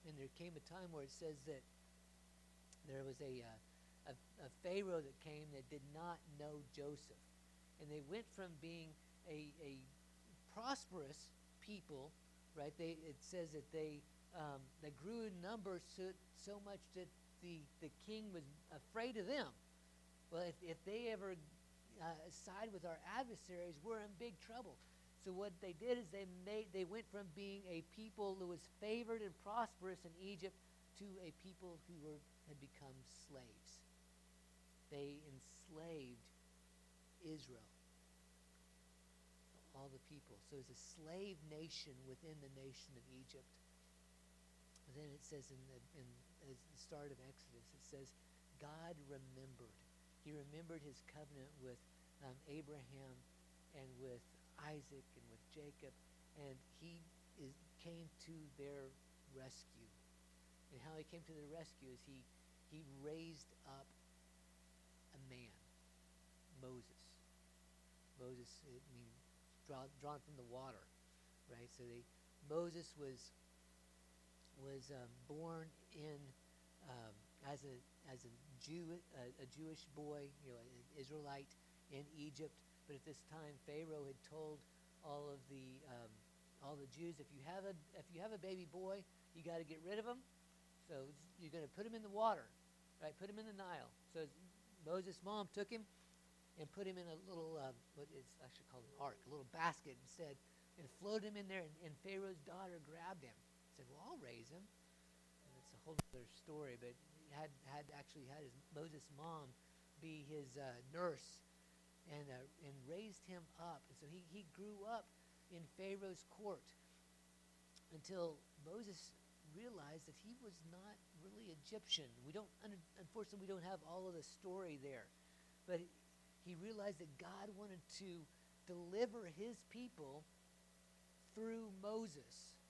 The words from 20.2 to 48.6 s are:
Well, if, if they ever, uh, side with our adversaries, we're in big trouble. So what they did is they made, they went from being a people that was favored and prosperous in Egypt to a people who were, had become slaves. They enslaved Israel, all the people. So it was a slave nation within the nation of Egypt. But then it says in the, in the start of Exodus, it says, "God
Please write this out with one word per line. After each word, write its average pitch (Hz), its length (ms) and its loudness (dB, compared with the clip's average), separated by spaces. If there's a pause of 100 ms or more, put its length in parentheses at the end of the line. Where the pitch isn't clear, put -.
Well, 170 100 8
if, 170 220 6
if 160 200 4
they 226 280 6
ever, 190 240 4 (640)
uh, 160 40 2 (280)
side 208 400 2
with 170 120 0
our 165 140 4 (200)
adversaries, 180 680 2
we're 220 160 6
in 208 180 0
big 226 220 0
trouble. 220 360 -2 (480)
So 190 80 4
what 196 280 6
they 180 160 2
did 240 240 12
is 185 80 0
they 196 160 2 (240)
made, 214 240 6
they 185 160 8
went 214 240 4
from 196 240 2
being 196 320 2
a 165 160 4 (100)
people 202 460 6
that 175 80 6
was 170 160 4 (160)
favored 226 400 8
and 196 240 4
prosperous 190 640 8
in 165 80 -4
Egypt 190 400 2 (420)
to 202 60 -2 (160)
a 165 120 0 (120)
people 180 320 -4 (100)
who 175 140 -4
were, 151 200 0 (280)
had 147 80 -4
become 135 400 -6 (320)
slaves. 127 560 -8 (1040)
They 143 400 4
enslaved 135 960 -2 (960)
Israel, 127 480 0 (2000)
all 135 160 -2
the 131 160 -6
people. 131 400 -8
So 147 80 -2
it 131 100 0
was 131 60 -8
a 117 100 -4 (160)
slave 180 380 2 (100)
nation 151 480 0 (140)
within 156 320 -2
the 135 160 -4
nation 135 400 -4
of 120 160 -8
Egypt. 127 340 -6 (1400)
But 131 100 -4
then 147 140 -2
it 143 80 -6
says 139 320 -4
in 131 160 -6
the, 127 100 -8 (220)
in 123 80 -4 (400)
the 131 80 -4 (180)
start 143 380 0
of 123 160 -4
Exodus, 120 420 -10
it 135 140 -12
says, 135 320 -6 (420)
"God 160 380 0 (100)